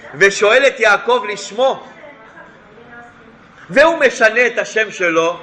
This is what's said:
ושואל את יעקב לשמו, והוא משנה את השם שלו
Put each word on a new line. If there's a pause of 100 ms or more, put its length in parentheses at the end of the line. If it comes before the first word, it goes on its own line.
(140)
ושואל
את
יעקב
לשמו, (1800)
והוא
משנה
את
השם
שלו